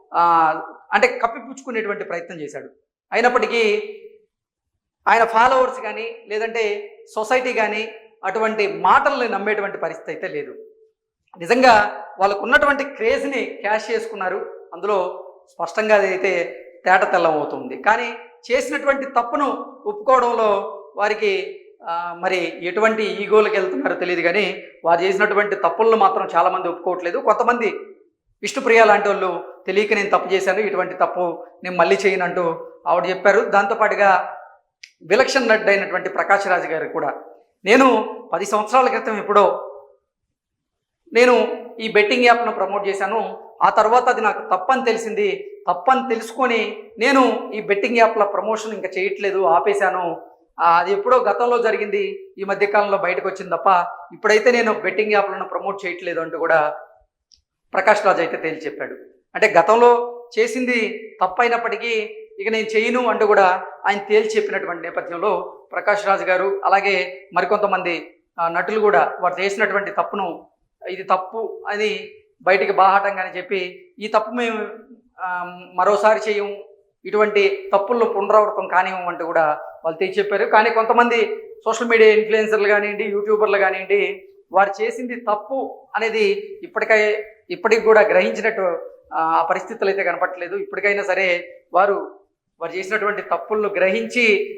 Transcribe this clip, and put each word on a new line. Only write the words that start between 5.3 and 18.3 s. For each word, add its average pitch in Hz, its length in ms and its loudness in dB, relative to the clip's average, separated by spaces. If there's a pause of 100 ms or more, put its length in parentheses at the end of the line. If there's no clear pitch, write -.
కానీ 220 360 -10 (120)
లేదంటే 214 680 -6 (200)
సొసైటీ 254 380 -2
కానీ 220 400 -4 (320)
అటువంటి 214 480 -2
మాటల్ని 262 560 4
నమ్మేటువంటి 202 500 -4
పరిస్థితి 165 320 -8
అయితే 160 180 -8
లేదు. 143 260 -10 (840)
నిజంగా 214 680 4 (140)
వాళ్ళకు 202 220 0
ఉన్నటువంటి 285 440 2
క్రేజ్ని 262 600 -4
క్యాష్ 214 440 -4
చేసుకున్నారు. 214 840 -6
అందులో 185 480 -4 (280)
స్పష్టంగా 214 440 0
అదైతే 185 680 0 (220)
తేట 185 280 4
తెల్లం 170 200 2
అవుతుంది. 147 500 -6
కానీ 233 320 0 (380)